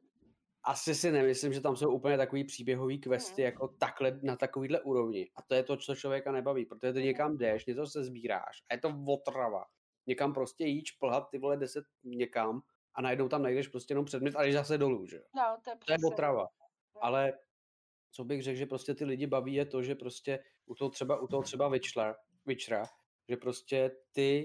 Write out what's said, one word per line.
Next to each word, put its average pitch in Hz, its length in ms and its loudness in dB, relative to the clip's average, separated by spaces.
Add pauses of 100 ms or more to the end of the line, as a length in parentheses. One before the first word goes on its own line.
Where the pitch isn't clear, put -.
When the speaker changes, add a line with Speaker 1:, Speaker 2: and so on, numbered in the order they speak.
(640)
Speaker 1:
Asi 139 300 0
si 170 180 2
nemyslím, 135 400 4
že 135 80 -2
tam 139 160 2
jsou 147 180 2
úplně 139 220 4
takový 135 280 2
příběhový 131 560 -2
questy 127 420 0
Speaker 2:
Mhm. 127 100 6
Speaker 1:
jako 135 160 -4
takhle, 131 540 0
na 135 140 0
takovýhle 135 440 0
úrovni. 113 560 0
A - 60 -14
to - 120 -2
je 131 80 6
to, 139 140 -4
co 139 180 -6
člověka 139 380 -2
nebaví, 131 340 0
protože - 260 -4
ty 131 60 -2
Speaker 2:
Mhm. 131 80 2
Speaker 1:
někam 147 320 2
jdeš, 110 280 0
něco 131 200 -2
se 139 180 -6
sbíráš 117 640 -4
a 120 40 -2
je 120 60 -4
to 151 160 -2 (120)
otrava. 127 560 0 (420)
Někam 143 280 2
prostě 135 300 -2
jít, 151 220 -2
šplhat, 135 440 0
ty 139 80 -6
vole, 143 180 0
deset 139 280 -4 (200)
někam 120 580 -2 (320)
a 127 80 -4
najednou 127 260 2
tam 147 140 2
najdeš 135 260 0
prostě 127 240 -8
jenom 143 120 2
předmět 143 320 -2
a 151 60 2
jdeš 139 120 4
zase 147 240 2
dolů, 123 280 2
že 90 100 -14
jo? - 60 -16 (120)
Speaker 2:
No, 262 80 0 (220)
to 247 60 -8
je - 60 -8
Speaker 1:
To - 160 -4
je 160 60 6
Speaker 2:
přesně 160 140 2
Speaker 1:
otrava. 143 280 2
Speaker 2:
ono. 92 80 -2 (460)
Mhm. 107 100 -18
Speaker 1:
Ale 135 280 2 (800)
co 127 140 -12
bych 135 180 -2
řekl, 131 160 -4
že 139 80 -4
prostě 135 280 -4
ty 151 100 -4
lidi 135 220 -2
baví, 135 280 0
je 143 120 2
to, 131 160 -2
že 135 120 -2
prostě 131 500 -6 (220)
u 120 80 -12
toho 139 160 -4
třeba, 135 300 -2
u 131 60 -4
toho 139 160 0
třeba 135 260 0
Witchera, 120 480 0 (300)
Witchera, 117 360 -2 (460)
že 123 80 -2
prostě 127 540 0 (220)
ty 139 320 4